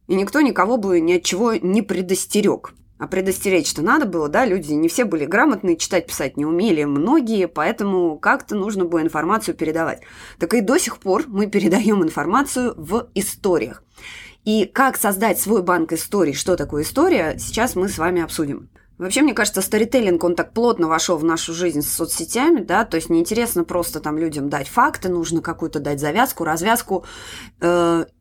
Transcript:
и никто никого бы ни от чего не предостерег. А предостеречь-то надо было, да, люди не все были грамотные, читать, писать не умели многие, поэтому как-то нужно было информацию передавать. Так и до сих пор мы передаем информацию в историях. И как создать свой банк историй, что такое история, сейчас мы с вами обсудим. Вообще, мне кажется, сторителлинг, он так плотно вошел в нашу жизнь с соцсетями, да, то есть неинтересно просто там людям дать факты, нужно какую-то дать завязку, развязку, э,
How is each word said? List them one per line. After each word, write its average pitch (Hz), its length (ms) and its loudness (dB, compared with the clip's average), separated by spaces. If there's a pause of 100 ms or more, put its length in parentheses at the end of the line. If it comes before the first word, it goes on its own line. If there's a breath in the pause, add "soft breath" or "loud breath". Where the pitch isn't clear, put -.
и 180 60 2
никто 196 260 0
никого 220 360 4
бы 190 240 2
ни 165 120 2
от 180 100 2
чего 226 300 0
не 202 300 2
предостерег. 190 880 0 (260)
А 147 80 -8
предостеречь-то 185 760 0
надо 262 240 4
было, 165 220 -2
да, 151 160 2
люди 180 280 0
не 156 160 2
все 247 160 0
были 165 200 -2
грамотные, 196 520 2
читать, - 320 -2
писать - 280 -6
не 143 80 -2
умели 170 380 2
многие, 196 640 2
поэтому 175 720 -2
как-то - 380 0
нужно 196 300 -2
было 165 160 0
информацию 170 520 -2
передавать. 160 460 -4 (400 loud breath)
Так - 140 0
и 247 60 4
до 226 180 4
сих - 200 -2
пор 196 300 0
мы 208 180 0
передаем 202 560 4
информацию 220 760 0
в 208 380 -4
историях. 165 720 -2 (640 loud breath)
И 214 160 2
как 269 320 0
создать 202 420 0
свой 202 240 0
банк 175 300 0
историй, 165 400 0
что 175 240 0
такое 147 260 -4
история, 247 560 2
сейчас - 380 -4
мы 185 100 0
с 196 120 -6
вами 175 240 0
обсудим. 151 480 -6 (260 soft breath)
Вообще, 190 240 -2
мне 277 140 4
кажется, 415 260 0
сторителлинг, 214 640 2
он 175 100 2
так 165 200 -4
плотно 220 340 2
вошел 160 300 0
в 151 60 -2
нашу 165 280 -2
жизнь 165 300 -2
с 143 100 -6
соцсетями, 247 680 0
да, 214 240 0
то - 100 -4
есть 160 140 -4
неинтересно 180 540 0
просто 165 360 -4
там 151 160 -4
людям 151 320 -4
дать 143 200 -4
факты, 233 420 0
нужно 165 320 -2
какую-то 160 380 -6
дать 143 200 -4
завязку, 175 440 0
развязку, 180 600 0 (560 loud breath)
э, 170 460 2 (140)